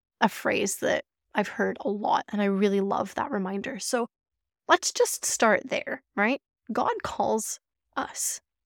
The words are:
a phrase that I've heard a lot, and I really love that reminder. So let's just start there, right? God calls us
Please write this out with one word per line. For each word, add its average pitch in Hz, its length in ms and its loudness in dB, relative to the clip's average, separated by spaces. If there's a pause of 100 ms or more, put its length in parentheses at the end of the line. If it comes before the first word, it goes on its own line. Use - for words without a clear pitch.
(200)
a 220 80 6
phrase - 480 -2
that - 280 0 (300)
I've 208 140 0
heard 190 320 -2
a 277 80 -4
lot, 208 400 0
and 208 120 -2
I 202 60 2
really 196 340 2
love 196 340 -2
that - 160 -4
reminder. 196 480 -4
So 233 300 -2 (600)
let's - 240 4
just - 320 2
start - 440 4
there, - 340 -4 (140)
right? 214 240 2 (320)
God 440 300 0
calls - 560 -2 (380)
us - 440 -6 (260)